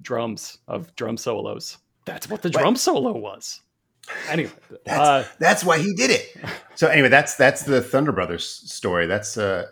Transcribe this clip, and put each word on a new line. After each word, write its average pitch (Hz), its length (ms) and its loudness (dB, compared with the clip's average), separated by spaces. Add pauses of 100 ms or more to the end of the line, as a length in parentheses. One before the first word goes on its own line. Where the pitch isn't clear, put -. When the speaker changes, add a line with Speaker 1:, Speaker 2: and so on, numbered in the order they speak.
Speaker 1:
drums, 117 560 -6 (100)
of - 280 -10
drum 117 200 -6
solos. - 640 -8 (260)
That's - 260 -14
what 208 120 -8
the 180 80 -4
Speaker 2:
What? 143 120 0
Speaker 1:
drum 196 140 4
solo 254 420 0
was." 101 440 -12 (680)
Anyway, 151 220 -4 (340)
Speaker 2:
That's, 151 140 -2
Speaker 1:
uh, 139 260 4 (140)
Speaker 2:
that's 165 240 4
why 180 160 2
he 196 160 0
did 240 160 2
it. - 240 -2 (400)
So 160 120 2
anyway, 147 220 6
that's, 143 280 6
that's 135 260 4
the 131 180 2
Thunder 147 300 0
Brothers 85 340 -4
story. - 640 -2
That's, 101 280 -4
uh, 98 360 -2